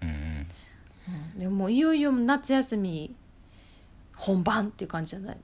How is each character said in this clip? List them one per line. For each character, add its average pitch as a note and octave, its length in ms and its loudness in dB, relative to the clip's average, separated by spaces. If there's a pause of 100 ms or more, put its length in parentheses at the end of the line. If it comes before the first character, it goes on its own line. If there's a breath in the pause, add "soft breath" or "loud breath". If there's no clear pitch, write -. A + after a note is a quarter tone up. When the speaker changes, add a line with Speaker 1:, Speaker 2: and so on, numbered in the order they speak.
Speaker 1:
う E2+ 40 -4
ん - 20 -2
う D#2 40 -2
ん。 D2+ 340 -6 (880 loud breath)
Speaker 2:
う - 20 -16
ん。 - 20 -10
で F#3 100 -4
も、 G3 220 0
い A#3+ 80 4
よ D#4+ 160 6
い D4 60 4
よ C#4+ 120 4
夏 C4 400 2
休 C4 240 2
み F#3 380 -2 (1000 soft breath)
本 F#3+ 280 2
番 G#3+ 240 2
っ - 20 -8
て - 140 -10
い - 20 -6
う - 20 -14
感 D#3+ 160 -6
じ D#3+ 60 -8
じ F3+ 60 -10
ゃ - 40 -12
な F#3+ 120 -10
い、 - 120 -12